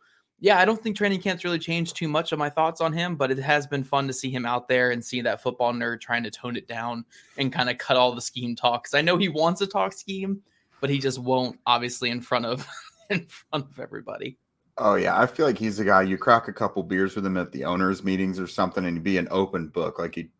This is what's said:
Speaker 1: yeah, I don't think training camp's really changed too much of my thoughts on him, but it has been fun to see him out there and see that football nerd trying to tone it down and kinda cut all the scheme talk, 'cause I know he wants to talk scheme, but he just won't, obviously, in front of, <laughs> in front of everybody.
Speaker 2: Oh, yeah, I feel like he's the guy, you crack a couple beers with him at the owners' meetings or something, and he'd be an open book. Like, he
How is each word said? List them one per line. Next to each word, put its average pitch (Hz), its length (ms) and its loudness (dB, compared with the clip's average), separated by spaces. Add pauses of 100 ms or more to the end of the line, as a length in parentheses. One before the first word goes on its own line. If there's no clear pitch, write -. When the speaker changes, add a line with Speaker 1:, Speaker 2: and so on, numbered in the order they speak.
(400)
Speaker 1:
yeah, 196 180 6
I 185 60 6
don't 220 180 2
think 208 140 -4
training 196 260 0
camp's 180 220 -4
really 175 140 0
changed 165 380 -4
too 165 120 -2
much 156 240 0
of 151 60 0
my 147 120 0
thoughts 160 300 0
on 165 120 0
him, 170 240 -2
but 139 140 2
it 131 80 2
has 143 280 2
been 139 180 -4
fun 139 240 0
to 131 40 -4
see 131 180 -6
him 127 140 -4
out 120 240 -2
there 127 220 4
and 120 120 -2
see 123 200 -6
that 110 200 -2
football 120 300 0
nerd 117 280 -4
trying 120 240 -2
to 107 60 -8
tone 120 260 -8
it - 120 -10
down 117 360 -6 (340)
and 135 140 0
kinda 123 220 0
cut 127 220 0
all 123 180 4
the 120 60 -8
scheme 120 340 -6
talk, 120 300 0
'cause - 100 -4
I 143 60 4
know 170 160 4
he 190 120 2
wants 160 320 2
to 196 60 0
talk 190 260 -2
scheme, 196 500 -6 (380)
but 139 100 0
he 139 80 2
just 131 200 -2
won't, 127 480 -2
obviously, 120 440 0
in 120 100 -4
front 120 260 0
of, 127 200 -4 (220)
<laughs> - 220 -18
in 190 160 -2
front - 440 -8
of 131 100 -16
everybody. - 560 -10 (400)
Speaker 2:
Oh, 104 200 4
yeah, 92 220 2
I 120 80 6
feel 151 200 0
like 117 100 2
he's 107 200 -2
the 104 80 -2
guy, 95 180 8
you 95 160 0
crack 117 300 4
a 107 40 -6
couple 98 300 -2
beers 95 320 0
with 101 100 -4
him 95 120 0
at 87 160 -2
the 65 120 -8
owners' 92 380 0
meetings 95 380 0
or 90 80 -6
something, 95 360 -2
and 85 120 -2
he'd 82 80 -6
be 95 140 2
an 87 120 0
open 85 380 -2
book. 82 320 -4
Like, 85 160 -8
he 82 240 -10